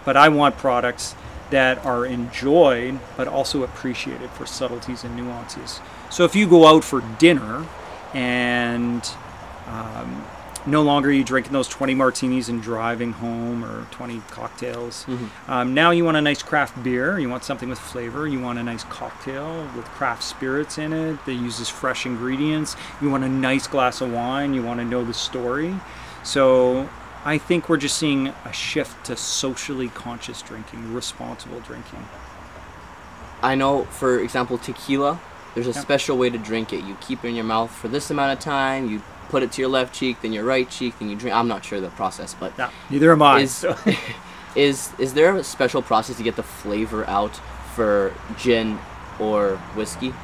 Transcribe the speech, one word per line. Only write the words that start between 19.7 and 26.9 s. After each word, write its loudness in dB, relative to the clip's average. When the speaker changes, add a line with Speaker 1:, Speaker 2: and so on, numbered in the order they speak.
Speaker 1:
with -10
craft -4
spirits -4
in -4
it -4
that -4
uses -4
fresh -4
ingredients. -2
You 2
want 0
a 0
nice 2
glass 2
of -2
wine. 0
You 0
want -2
to -2
know 0
the -4
story. -2
So 4